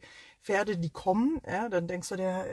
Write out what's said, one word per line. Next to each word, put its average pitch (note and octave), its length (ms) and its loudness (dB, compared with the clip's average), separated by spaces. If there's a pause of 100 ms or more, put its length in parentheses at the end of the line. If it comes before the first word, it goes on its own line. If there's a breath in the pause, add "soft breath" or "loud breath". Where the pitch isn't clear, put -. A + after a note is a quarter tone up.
(420 loud breath)
Pferde, G3+ 360 2
die E3+ 120 -2
kommen, A#3+ 580 2
ja, G#3+ 220 -2
dann F3 180 2
denkst F3+ 220 -6
du G3 80 -4
dir, F#3 360 -2